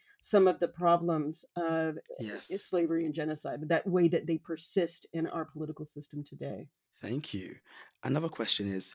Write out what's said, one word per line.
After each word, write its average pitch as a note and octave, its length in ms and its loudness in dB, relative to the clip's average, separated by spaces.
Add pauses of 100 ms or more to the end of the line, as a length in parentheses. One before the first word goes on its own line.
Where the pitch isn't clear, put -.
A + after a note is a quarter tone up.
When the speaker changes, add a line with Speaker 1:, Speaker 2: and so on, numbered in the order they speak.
(200)
Speaker 1:
some F#3+ 260 6
of F3+ 120 4
the E3+ 100 2
problems E3 800 2 (100)
of D#3+ 400 0 (240)
Speaker 2:
Yes. G#2+ 280 -8 (140)
Speaker 1:
slavery E3 440 2
and D#3 80 -2
genocide, D3+ 540 -4
that E3 180 2
way F3 220 6
that D#3 180 0
they D#3+ 100 0
persist - 800 -2
in E3 120 -2
our D#3+ 200 -4
political D3+ 400 -8
system D3 360 -10
today. C3+ 460 -8 (320)
Speaker 2:
Thank B2 320 -6
you. F#2+ 240 -8 (480)
Another D3+ 240 0
question G#2 420 -2
is, F#2+ 240 -2